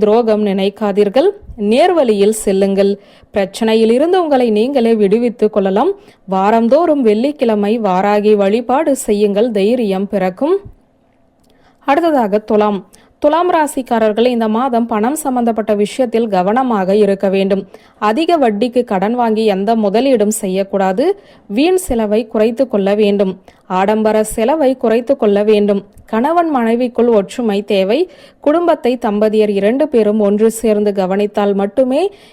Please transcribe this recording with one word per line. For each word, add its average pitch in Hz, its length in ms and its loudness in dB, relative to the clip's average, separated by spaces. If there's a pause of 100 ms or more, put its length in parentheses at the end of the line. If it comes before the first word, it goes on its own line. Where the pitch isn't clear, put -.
துரோகம் 214 460 2
நினைக்காதீர்கள். 202 800 0 (440)
நேர்வழியில் 240 720 2
செல்லுங்கள். 196 460 0 (440)
பிரச்சனையில் 220 600 0
இருந்து 330 260 2
உங்களை 269 260 2 (100)
நீங்களே 233 340 0 (100)
விடுவித்துக் 214 540 0
கொள்ளலாம். 208 360 0 (420)
வாரந்தோறும் 233 720 2
வெள்ளிக்கிழமை 214 640 0 (140)
வாராகி 202 460 2 (100)
வழிபாடு 247 520 0 (120)
செய்யுங்கள். 208 520 0
தைரியம் 202 560 0
பிறக்கும். 196 420 -2 (1400)
அடுத்ததாக 277 460 2 (120)
துலாம். 208 300 0 (420)
துலாம் 320 320 2
ராசிக்காரர்கள் 240 800 0
இந்த 226 120 -2 (100)
மாதம் 240 340 -2
பணம் 233 320 -2
சம்பந்தப்பட்ட 233 500 -2 (100)
விஷயத்தில் 226 520 -2
கவனமாக 202 680 0
இருக்க 196 300 -2
வேண்டும். 196 280 0 (460)
அதிக 330 340 0
வட்டிக்கு 240 480 0
கடன் 208 300 -2
வாங்கி 226 240 0 (100)
எந்த 196 160 -2 (140)
முதலீடும் 214 560 0
செய்யக்கூடாது. 190 640 -2 (520)
வீண் 359 300 2
செலவை 220 340 -2 (120)
குறைத்து 233 400 0
கொள்ள 202 300 0
வேண்டும். 202 300 0 (460)
ஆடம்பர 214 460 0 (100)
செலவை 262 360 0 (120)
குறைத்து 233 400 0
கொள்ள 208 280 2
வேண்டும். 208 300 2 (320)
கணவன் 320 440 0
மனைவிக்குள் 240 600 0
ஒற்றுமை 202 460 -4
தேவை. 202 340 0 (420)
குடும்பத்தை 311 580 0
தம்பதியர் 214 600 0
இரண்டு 233 300 0
பேரும் 220 320 0
ஒன்று 208 300 2
சேர்ந்து 214 420 -2
கவனித்தால் 202 640 -2
மட்டுமே 254 480 0 (300)